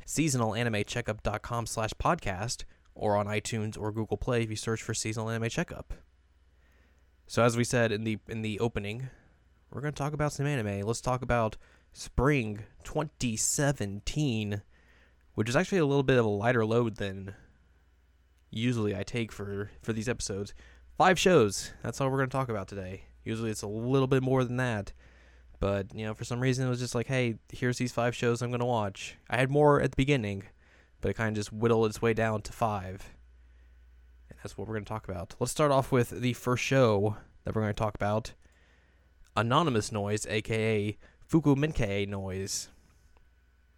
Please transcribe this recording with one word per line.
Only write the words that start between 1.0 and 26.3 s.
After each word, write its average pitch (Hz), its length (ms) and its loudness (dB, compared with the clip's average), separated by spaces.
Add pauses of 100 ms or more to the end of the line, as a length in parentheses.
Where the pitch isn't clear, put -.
dot 107 180 -4
com 117 240 -4
slash 110 240 -4 (100)
podcast 120 640 -2 (300)
or 104 220 0
on 104 100 2
iTunes 107 500 -4
or 104 160 -6
Google 107 260 -4
Play 120 260 0
if 110 80 -6
you 107 40 -8
search 113 280 -4
for 117 100 -6
Seasonal 110 380 -4
Anime 113 180 -2
Checkup. - 460 -6 (1300)
So - 180 2
as 120 140 4
we 120 60 4
said 117 280 2
in 107 120 -2
the, 110 240 -2
in 110 160 -8
the 107 160 -2
opening, 113 500 -4 (600)
we're 120 100 -10
gonna 147 120 -6
talk 147 200 -4
about 147 180 0
some 139 140 -2
anime. 104 400 0
Let's 113 160 -2
talk 127 220 0
about 117 340 0 (340)
spring 117 680 0 (240)
twenty 147 520 -4
seventeen, 107 1300 0 (720)
which 110 160 0
is 120 60 2
actually 190 240 2
a 151 80 4
little 139 160 4
bit 131 160 6
of 113 60 6
a 107 40 2
lighter 107 380 2
load 113 300 2
than 98 360 -8 (1160)
usually 113 440 0
I 95 60 -4
take 113 300 -4
for, 101 400 -8 (100)
for 120 100 -4
these 110 160 -4
episodes. 101 460 -4 (460)
Five 180 180 6
shows. 131 540 4 (100)
That's 113 180 -6
all 135 120 0
we're 135 80 -2
gonna 131 80 0
talk 131 220 -4
about 101 180 -6
today. 95 380 -10 (180)
Usually 113 280 -2
it's 104 100 -6
a 107 60 -6
little 123 400 2
bit 131 160 4
more 131 220 2
than 120 100 -4
that. 120 380 -2 (680)
But, 98 340 0
you 110 120 -8
know, 107 80 -4
for 113 100 -10
some 120 160 -4